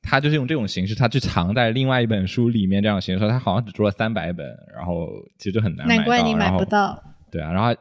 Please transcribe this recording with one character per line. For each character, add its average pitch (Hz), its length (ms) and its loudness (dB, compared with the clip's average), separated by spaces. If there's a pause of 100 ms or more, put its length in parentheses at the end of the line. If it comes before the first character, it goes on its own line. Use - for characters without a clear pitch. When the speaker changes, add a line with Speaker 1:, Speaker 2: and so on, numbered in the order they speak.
Speaker 1:
他 139 200 0
就 147 80 2
是 151 60 2
用 131 120 -2
这 156 80 -2
种 120 100 -2
形 92 220 -4
式， 107 80 -4
他 127 100 2
去 120 140 2
藏 95 340 0
在 117 180 2
另 131 140 0
外 127 160 2
一 113 60 2
本 104 180 0
书 117 220 0
里 113 180 2
面 98 160 2
这 107 60 2
样 104 80 2
的 92 60 -2
形 92 180 -2
式， 104 80 2
他 117 100 2
好 101 180 0
像 117 100 0
只 104 80 -14
出 107 100 0
了 101 80 4
三 113 220 -2
百 87 180 -4
本， 78 160 -8 (260)
然 78 120 -12
后 85 240 -4 (280)
其 - 60 -20
实 98 80 -4
就 107 80 0
很 95 160 0
难 - 100 -8
买 233 120 4
到， - 0 -
Speaker 2:
难 214 80 2
怪 240 180 2
你 226 100 0
买 214 240 2
不 190 60 2
到。 208 160 0
Speaker 1:
然 196 160 0
后， - 80 -20 (260)
对 85 120 -8
啊， 78 100 -8
然 95 100 0
后 117 200 2